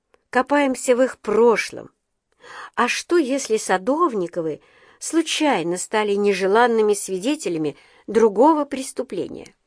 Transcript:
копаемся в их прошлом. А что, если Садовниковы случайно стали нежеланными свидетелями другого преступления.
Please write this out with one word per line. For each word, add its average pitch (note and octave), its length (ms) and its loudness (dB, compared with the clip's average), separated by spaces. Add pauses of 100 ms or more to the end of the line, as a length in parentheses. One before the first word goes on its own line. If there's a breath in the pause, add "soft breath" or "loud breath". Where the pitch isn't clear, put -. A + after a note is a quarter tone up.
(280)
копаемся C4 680 0
в A#3+ 80 2
их B3 160 0
прошлом. G#3 720 0 (840 loud breath)
А A#3+ 120 0
что, - 300 -2
если C4 400 0
Садовниковы F#3+ 1040 -2 (400 soft breath)
случайно B3+ 800 0
стали G#3+ 360 -2
нежеланными G#3 800 2
свидетелями F#3 840 -4 (340 soft breath)
другого A3+ 540 4
преступления. B3 920 -8 (120)